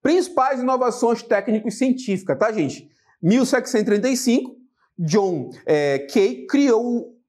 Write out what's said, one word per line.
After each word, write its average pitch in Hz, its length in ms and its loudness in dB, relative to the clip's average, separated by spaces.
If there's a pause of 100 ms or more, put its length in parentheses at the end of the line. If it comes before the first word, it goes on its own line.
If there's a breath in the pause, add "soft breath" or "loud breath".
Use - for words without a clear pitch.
Principais 269 580 0
inovações 247 640 0
técnico-científicas, 214 1120 -2
tá, 220 140 0
gente? 156 360 -4 (340 soft breath)
Mil 226 240 4
setecentos 247 360 0
e 208 40 -2
trinta 208 240 0
e 269 60 0
cinco, 254 400 0 (420)
John, 170 520 0 (160 loud breath)
é, 147 340 2
Kay 208 460 0
criou 240 720 0 (140)